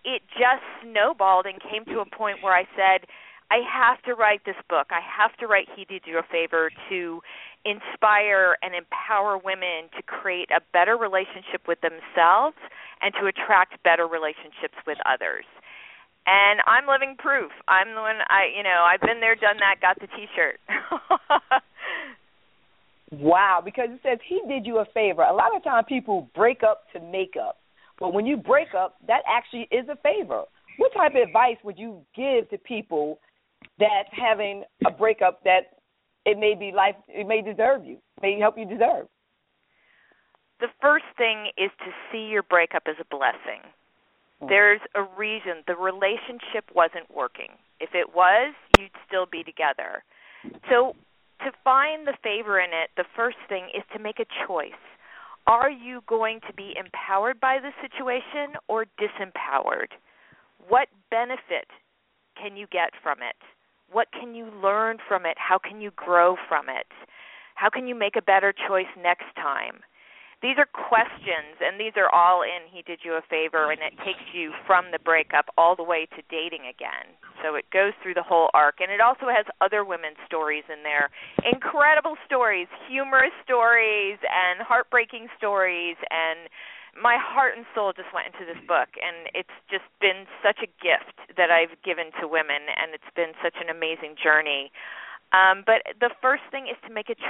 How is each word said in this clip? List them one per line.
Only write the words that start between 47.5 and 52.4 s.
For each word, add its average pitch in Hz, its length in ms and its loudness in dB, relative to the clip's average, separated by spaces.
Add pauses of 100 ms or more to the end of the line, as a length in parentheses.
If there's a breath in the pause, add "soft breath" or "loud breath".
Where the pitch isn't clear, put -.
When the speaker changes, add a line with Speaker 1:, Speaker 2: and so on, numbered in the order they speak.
Speaker 1:
If - 140 -8
it 175 200 -2
was, 208 380 4 (240)
you'd 196 180 -18 (120)
still 185 180 -2
be 170 180 -10
together. 147 600 -6 (640 loud breath)
So 247 260 4 (480)
to 269 80 -6 (140)
find 294 420 2
the 277 160 -2
favor 208 360 -2